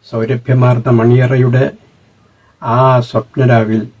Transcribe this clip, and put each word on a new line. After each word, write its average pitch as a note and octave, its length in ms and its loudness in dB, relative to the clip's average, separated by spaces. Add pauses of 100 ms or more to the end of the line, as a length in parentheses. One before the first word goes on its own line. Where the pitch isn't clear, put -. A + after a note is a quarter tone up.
(100)
സൗരഭ്യമാർന്ന B2 800 -2
മണിയറയുടെ B2 800 2 (920)
ആ C3 380 2
സ്വപ്നരാവിൽ A2+ 880 -2 (120)